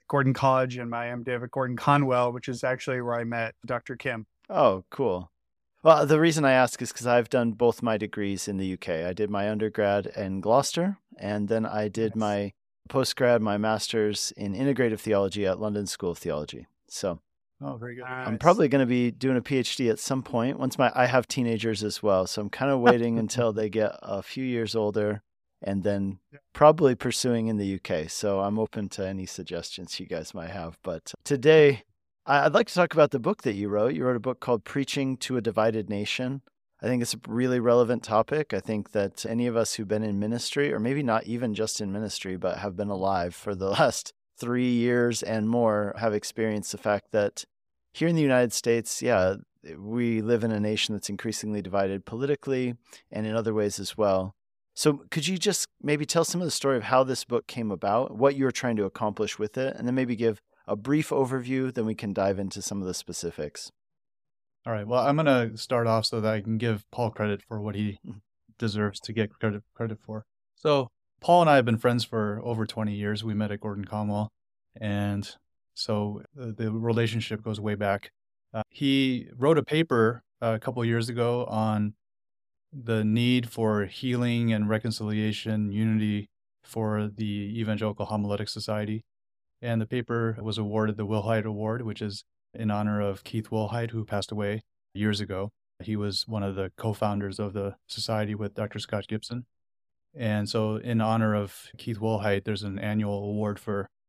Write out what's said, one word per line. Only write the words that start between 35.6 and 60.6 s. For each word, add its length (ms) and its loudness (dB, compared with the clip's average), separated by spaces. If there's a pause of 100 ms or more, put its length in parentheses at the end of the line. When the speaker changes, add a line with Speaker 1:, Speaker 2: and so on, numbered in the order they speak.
Speaker 2:
Nation." 520 -4 (400)
I 60 -4
think 140 2
it's 120 -2
a 120 -10
really 360 0
relevant 420 4
topic. 500 0
I 60 0
think 320 -6
that 340 -2
any 220 0
of 80 0
us 200 0
who've 120 -6
been 160 0
in 160 -2
ministry, 540 0
or 60 0
maybe 240 0
not 220 2
even 280 -4
just 260 -2
in 140 -4
ministry, 420 -6
but 220 -2
have 180 -6
been 140 -4
alive 440 -2
for 220 -8
the 140 -2
<laughs> 100 0
last 320 2 (260)
three 320 0
years 540 2
and 240 -2
more, 500 2
have 160 0
experienced 600 -4
the 40 -8
fact 360 0
that 320 0 (480)
here 160 0
in 80 2
the 40 4
United 300 4
States, 500 0
yeah, 340 4 (420)
we 440 0
live 220 2
in 80 0
a 80 -2
nation 340 0
that's 140 -6
increasingly 540 -6
divided 440 -2
politically 680 -2 (340)
and 160 -6
in 80 -4
other 200 0
ways 260 0
as 180 -8
well. 380 2 (380)
So 360 0
could 200 -2
you 80 -2
just 320 -2 (120)
maybe 240 0
tell 200 2
some 160 -2
of 40 -2
the 60 -2
story 240 2
of 80 0
how 220 4
this 180 -2
book 240 -2
came 240 -4
about, 460 0
what 180 4
you 80 0
were 80 2
trying 240 -2
to 80 2
accomplish 560 -2
with 180 -4
it, 200 -2
and 100 -4
then 80 0
maybe 220 0
give 240 0 (260)